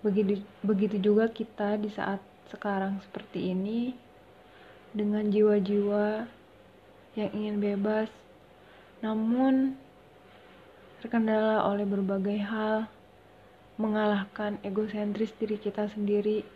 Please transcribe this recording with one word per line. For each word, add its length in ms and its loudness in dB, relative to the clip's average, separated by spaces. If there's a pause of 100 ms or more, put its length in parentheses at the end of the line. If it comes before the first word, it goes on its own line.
Begitu, 400 2 (240)
begitu 320 2
juga 320 4
kita 480 -4
di 80 -4
saat 320 -4 (320)
sekarang 560 -4
seperti 480 -6
ini, 400 -2 (960)
dengan 400 0
jiwa-jiwa 960 2 (880)
yang 160 -2
ingin 320 -2
bebas, 480 0 (880)
namun 800 2 (1200)
terkendala 720 2
oleh 160 -2
berbagai 560 -2
hal, 480 -2 (880)
mengalahkan 880 0
egosentris 720 -2
diri 160 -2
kita 400 -4
sendiri 480 0 (140)